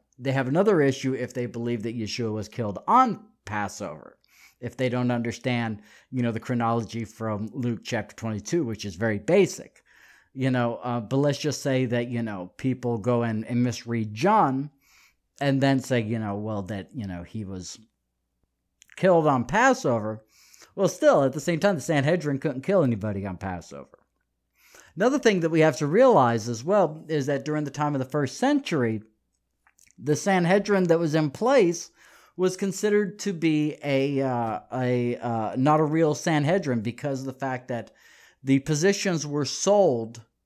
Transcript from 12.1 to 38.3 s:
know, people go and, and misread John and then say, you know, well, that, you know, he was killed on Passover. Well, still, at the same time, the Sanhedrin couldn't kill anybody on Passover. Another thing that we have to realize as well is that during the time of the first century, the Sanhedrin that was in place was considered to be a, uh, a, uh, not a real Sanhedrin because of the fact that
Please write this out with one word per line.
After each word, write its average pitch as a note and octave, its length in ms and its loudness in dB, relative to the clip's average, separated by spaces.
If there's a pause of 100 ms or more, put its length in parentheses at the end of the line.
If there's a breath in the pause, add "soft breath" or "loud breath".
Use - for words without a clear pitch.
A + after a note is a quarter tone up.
know, F#2+ 340 -8
people B2 420 -2
go A#2 240 0
and, A2 240 -2
and A#2+ 160 0
misread A2+ 520 -4
John D3 560 2 (720 soft breath)
and C#3 200 2
then C3+ 200 4
say, B2+ 200 0
you A2 180 -2
know, G#2 180 -4
well, G#2 260 -4
that, F#2+ 320 -8
you A2 120 -8
know, F2 180 -8
he G#2+ 200 -10
was F#2 340 -12 (1200)
killed E3+ 300 4
on C3 180 2
Passover. C#3 800 0 (500 soft breath)
Well, F#3+ 140 2
still, G3 360 4
at C3 100 0
the D3+ 60 -4
same E3+ 200 -2
time, G3+ 140 2
the C#3 60 -4
Sanhedrin D3 580 0
couldn't C3 240 -4
kill F#3 200 2
anybody G#2 440 -2
on F#2 100 -8
Passover. E2+ 640 -10 (1000 soft breath)
Another B3+ 220 2
thing G3+ 220 4
that D#3+ 100 0
we D#3+ 100 4
have D#3 180 6
to D3+ 80 -2
realize C#3+ 640 4
as A#2 160 -6
well E3 440 2
is D3 180 -2
that C#3 180 -2
during D3+ 200 -2
the C#3 60 -8
time D3 240 -2
of C3+ 60 0
the B2+ 40 -2
first C#3+ 340 -4
century, D#3 640 0 (960)
the C#3+ 180 0
Sanhedrin F#3+ 680 2
that E3 140 4
was D#3+ 160 0
in D#3 160 2
place G#3+ 600 2 (460 soft breath)
was F#3 200 0
considered G#3 640 0
to G3+ 120 -4
be D3+ 520 0
a, C#3 360 0
uh, A#2+ 380 -2 (140)
a, B2 460 0
uh, A2+ 380 -4
not D3+ 220 4
a D#3 60 4
real D3+ 320 2
Sanhedrin D3+ 640 0
because C3 400 -6
of C3+ 60 -8
the C3 60 -8
fact B2+ 360 -8
that A#2 240 -8 (500 soft breath)